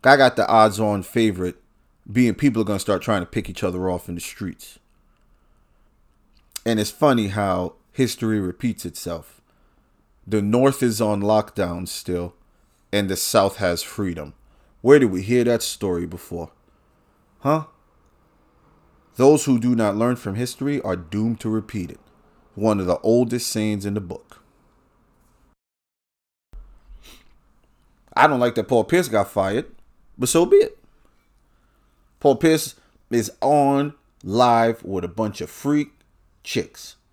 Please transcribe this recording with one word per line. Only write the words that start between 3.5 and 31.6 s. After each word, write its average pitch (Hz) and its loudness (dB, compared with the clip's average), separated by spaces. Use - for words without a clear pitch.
other 92 -2
off 90 -6
in 85 -10
the 85 -10
streets. - -14
And 113 0
it's 107 -2
funny 120 2
how 95 -4
history 110 -2
repeats 98 -6
itself. - -12
The 104 -2
North 123 2
is 117 0
on 104 0
lockdown 95 -2
still, 87 -8
and 101 -2
the 92 -4
South 98 2
has 87 -2
freedom. 82 -8
Where 139 8
did 113 4
we 92 -4
hear 117 0
that 117 0
story 87 -6
before? 85 -12
Huh? 151 -2
Those 147 4
who 127 2
do 120 0
not 104 0
learn 120 0
from 98 -10
history 131 -6
are 95 -4
doomed 104 -4
to 110 -6
repeat 107 -6
it. - -20
One 104 0
of 92 -2
the 87 0
oldest 120 0
sayings 107 -4
in 101 -4
the 104 -6
book. - -16
I 147 6
don't 135 2
like 120 0
that 113 -2
Paul 117 2
Pierce - 0
got 107 0
fired, 101 -2
but 123 -2
so 170 4
be 403 6
it. - 2